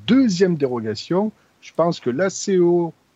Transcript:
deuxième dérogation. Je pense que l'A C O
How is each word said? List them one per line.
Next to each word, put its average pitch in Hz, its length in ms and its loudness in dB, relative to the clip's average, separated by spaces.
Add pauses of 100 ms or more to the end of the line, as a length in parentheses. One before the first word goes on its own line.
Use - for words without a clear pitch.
deuxième 190 520 2
dérogation. 131 760 -4 (300)
Je - 140 -20
pense 165 240 0
que - 100 -4
l'A 170 200 -2
C 185 300 -2
O 175 340 2 (220)